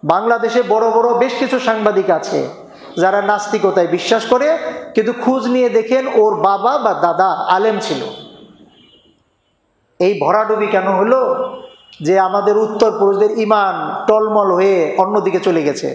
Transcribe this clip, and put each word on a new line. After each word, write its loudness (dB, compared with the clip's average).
বাংলাদেশে 2
বড় 2
বড় 4
বেশ 0
কিছু -2
সাংবাদিক 0
আছে -4
যারা 2
নাস্তিকতায় 0
বিশ্বাস 0
করে, 2
কিন্তু 0
খোঁজ 0
নিয়ে 0
দেখেন 0
ওর 2
বাবা 0
বা 0
দাদা 2
আলেম 0
ছিল। -6
এই 2
ভরাডুবি 0
কেন 0
হলো? 2
যে 2
আমাদের 2
উত্তর 2
পুরুষদের 2
ইমান 2
টলমল 2
হয়ে 4
অন্যদিকে 0
চলে 0
গেছে। -4